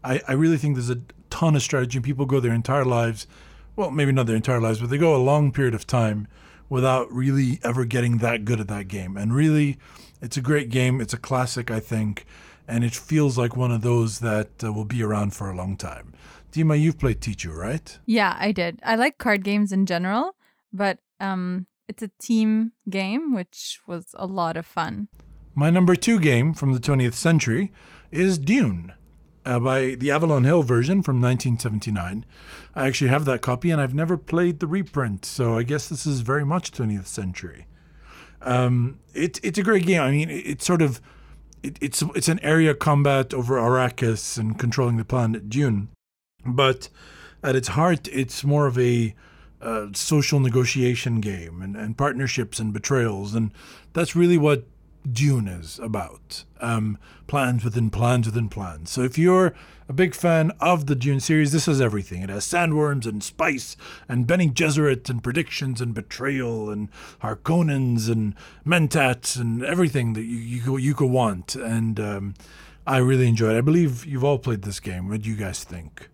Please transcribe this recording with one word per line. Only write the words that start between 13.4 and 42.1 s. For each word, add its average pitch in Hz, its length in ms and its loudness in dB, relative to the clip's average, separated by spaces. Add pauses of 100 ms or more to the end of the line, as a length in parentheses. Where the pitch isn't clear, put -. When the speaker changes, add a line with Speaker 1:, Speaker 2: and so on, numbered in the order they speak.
Speaker 1:
one 127 140 0
of 113 120 0
those 117 380 0
that, 107 300 -2 (140)
uh, 107 80 -4
will 107 120 -4
be 117 180 -4
around 104 320 0
for 98 160 -8
a 90 60 -8
long 92 200 -6
time. - 360 -14 (400)
Dima, 156 280 2
you've 160 180 2
played 120 220 0
Tichu, 85 340 -8
right? 107 520 -8
Speaker 2:
Yeah, 214 320 2
I 208 140 0
did. 170 300 -4
I 226 140 0
like 262 220 0
card 202 260 0
games 202 260 0
in 190 160 2
general, 190 480 -2 (380)
but, 196 260 -2 (220)
um, 185 460 -4 (220)
it's 214 140 -12
a 208 160 -8
team 220 540 2 (180)
game, 220 440 -2
which - 520 -8
was 175 280 -12
a 190 120 -8
lot 170 300 -4
of 165 100 -8
fun. 202 420 -6 (460)
Speaker 1:
My 147 160 2
number 180 260 6
two 233 240 2
game 147 340 4
from 135 180 0
the 123 80 0
twentieth 127 340 2
century 165 580 2 (380)
is 180 280 2
Dune, 135 540 0 (520)
uh, 123 140 0
by 131 360 0
the 131 160 -2
Avalon 151 340 4
Hill 160 180 6
version 131 400 2
from 127 180 0
nineteen 123 380 2
seventy-nine. 104 680 -4 (500)
I 135 120 -2
actually 135 220 0
have 147 160 2
that 131 160 0
copy, 127 300 0
and 156 100 2
I've 131 140 -2
never 160 220 0
played 170 440 0
the 170 60 -2
reprint, 147 580 -2
so 117 320 0
I 117 60 0
guess 143 260 -4
this 160 180 -6
is 139 140 0
very 135 240 0
much 170 280 -2
twentieth 104 340 -4
century. 90 600 -10 (760)
Um, 123 580 0 (140)
it, - 280 -4
it's 202 160 -4
a 202 40 0
great 190 240 2
game. 175 160 2
I 131 80 2
mean, 151 200 0
it, - 160 -8
it's 139 200 -6
sort 175 160 4
of, 135 180 0 (640)
it, 139 180 -10
it's, - 220 -2 (120)